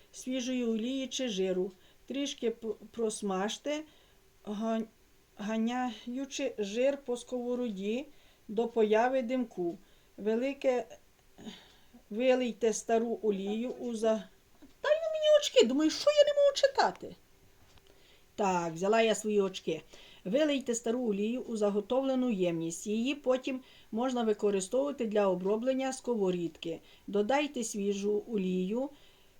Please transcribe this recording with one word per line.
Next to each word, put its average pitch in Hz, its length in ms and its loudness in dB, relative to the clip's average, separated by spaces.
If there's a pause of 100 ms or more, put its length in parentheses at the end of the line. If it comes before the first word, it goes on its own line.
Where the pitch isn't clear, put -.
(120)
свіжої 254 520 -4
олії 240 420 -2
чи 262 220 -4
жиру. 190 440 -2 (340)
Трішки 269 440 -4
п-, 226 240 -6 (160)
просмажте, 220 960 -4 (600)
га-, 226 360 -2 (540)
ганяючи 240 1200 -4
жир 240 460 0
по 240 120 -4
сковороді 240 880 -4 (420)
до 226 200 -2
появи 226 540 4
димку. 226 560 -4 (380)
Велике, 247 680 0 (1200)
вилийте 240 640 2
стару 226 500 0
олію 214 480 -2
у 247 240 -6
за-, 220 280 2 (600)
Дай 587 200 4
ну 640 100 -2
мені 605 280 6
очки, 523 260 6
думаю, 294 240 2
що - 200 2
я 587 140 8
не 587 160 2
можу 571 140 6
читати? - 640 0 (1160)
Так, 180 380 0
взяла 196 300 2
я 220 120 4
свої 208 260 0
очки. 185 420 -2 (420)
Вилийте 269 500 0
стару 233 360 -2
олію 214 300 -2
у 233 160 -6
заготовлену 247 720 0
ємність. 170 560 -2
Її 226 280 0
потім 262 460 -2 (320)
можна 240 300 0
використовувати 214 840 0
для 208 220 2
оброблення 226 640 0
сковорідки. 180 880 -2 (260)
Додайте 240 580 0
свіжу 202 640 -2
олію 196 600 -2 (500)